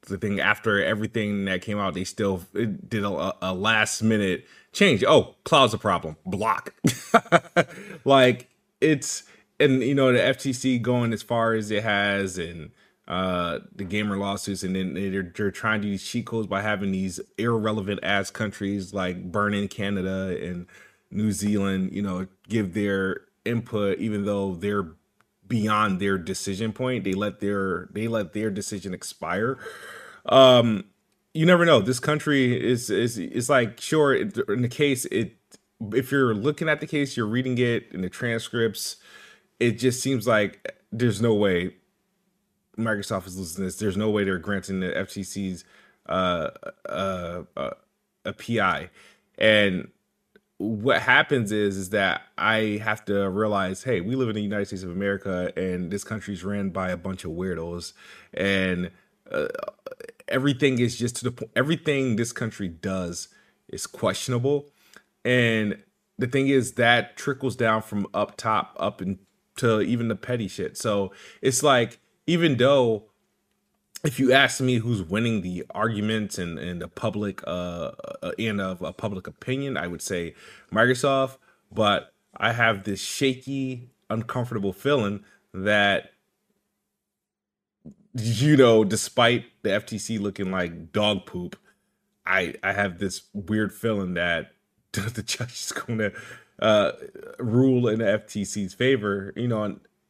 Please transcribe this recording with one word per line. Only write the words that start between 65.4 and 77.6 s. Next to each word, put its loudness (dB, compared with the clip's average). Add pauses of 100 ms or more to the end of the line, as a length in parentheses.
the -2
thing 0
is 2
that 4
trickles -4
down 2
from -4
up -2
top -2
up -4
into -2
even 0
the -2
petty -4
shit. -8
So -2 (300)
it's 2
like, 4 (260)
even 4
though 4 (1000)
if 0
you 4
ask 6
me 2
who's 0
winning 0
the -6
argument -2
and, -6
and -6
the -10
public, -4
uh, -6 (320)